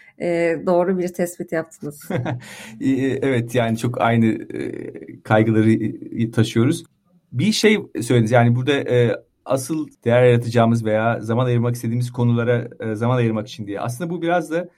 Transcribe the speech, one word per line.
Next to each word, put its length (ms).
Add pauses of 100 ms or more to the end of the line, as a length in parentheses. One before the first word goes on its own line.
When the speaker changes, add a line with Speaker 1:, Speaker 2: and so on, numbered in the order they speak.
(200)
Speaker 1:
e, 360 (100)
doğru 320
bir 100
tespit 440
yaptınız. 560 (320)
Speaker 2:
<laughs> 400
İyi, 420
evet, 320
yani 240
çok 220
aynı, 260
e, 960
kaygıları, 500
e, 580
taşıyoruz. 540 (480)
Bir 200
şey 260 (240)
söylediniz, 280
yani 260
burada, 160
e, 520 (200)
asıl 440 (160)
değer 200
yaratacağımız 600
veya 360
zaman 260
ayırmak 280
istediğimiz 380
konulara, 560 (120)
e, 140
zaman 220
ayırmak 320
için 180
diye. 140
Aslında 300
bu 120
biraz 280
da 280